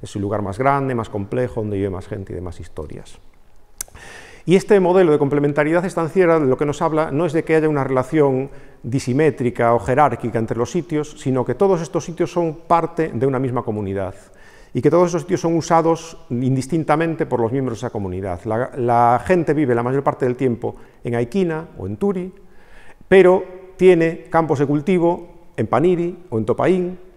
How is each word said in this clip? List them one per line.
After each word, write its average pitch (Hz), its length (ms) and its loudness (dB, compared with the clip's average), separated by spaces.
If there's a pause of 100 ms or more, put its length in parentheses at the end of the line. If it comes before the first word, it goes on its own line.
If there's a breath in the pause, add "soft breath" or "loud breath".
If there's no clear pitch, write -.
Es - 140 -12
un 101 60 -4
lugar 101 200 -4
más 98 160 -8
grande, 135 380 0
más 113 120 -4
complejo, 113 520 -6
donde 104 160 -4
vive 98 140 -2
más 92 180 -10
gente 101 240 -10
y - 20 -10
demás 90 240 -10
historias. - 640 -14 (1300 loud breath)
Y 170 100 4
este 196 240 4
modelo 180 320 4
de 147 60 4
complementariedad 147 640 0
estanciera 170 560 2
de 147 60 2
lo 127 120 2
que 151 80 0
nos 147 160 -4
habla 156 300 0
no 147 120 0
es 156 80 -2
de 156 120 0
que 160 100 2
haya 156 140 4
una 147 160 0
relación 135 680 0 (320 loud breath)
disimétrica 123 920 0
o 120 60 4
jerárquica 120 600 0
entre 113 200 -2
los 120 120 -2
sitios, 151 480 -4
sino 131 260 0
que 123 100 -2
todos 190 260 2
estos 165 240 -4
sitios 165 260 -4
son 165 360 -2
parte 165 480 0
de 120 120 0
una 135 120 0
misma 127 240 -2
comunidad 98 520 -4 (600 soft breath)
y 123 80 -2
que 147 80 4
todos 175 180 4
esos 165 140 -4
sitios 175 180 -2
son 170 160 0
usados 160 640 0 (100)
indistintamente 147 960 0
por 123 160 -2
los 113 120 0
miembros 127 280 -4
de 123 60 -8
esa 113 60 -8
comunidad. 95 520 -6
La, 113 320 -4
la 120 480 2
gente 170 300 2
vive 139 200 0
la 117 100 0
mayor 135 180 -2
parte 139 240 -2
del 123 100 -2
tiempo 117 400 -4 (280 loud breath)
en 120 100 -4
Aiquina 160 540 -2 (100)
o 95 80 -8
en 104 100 -8
Turi, 185 360 -4 (760 soft breath)
pero 185 360 8 (320)
tiene 165 540 4
campos 156 280 2
de 143 80 2
cultivo 170 600 2 (280)
en 113 120 -2
Paniri 170 500 0 (100)
o 113 100 -4
en 113 60 -2
Topaín 180 540 0 (180)